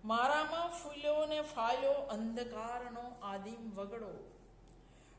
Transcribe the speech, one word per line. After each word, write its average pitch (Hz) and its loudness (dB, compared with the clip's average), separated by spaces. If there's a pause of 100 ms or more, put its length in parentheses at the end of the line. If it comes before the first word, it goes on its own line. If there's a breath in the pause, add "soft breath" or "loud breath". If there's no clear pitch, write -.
મારામાં 302 4
ફૂલ્યો 294 2
ને 302 0
ફાલ્યો 254 2
અંધકારનો 240 -2
આદિમ 202 -6
વગડો, 202 -8 (880 loud breath)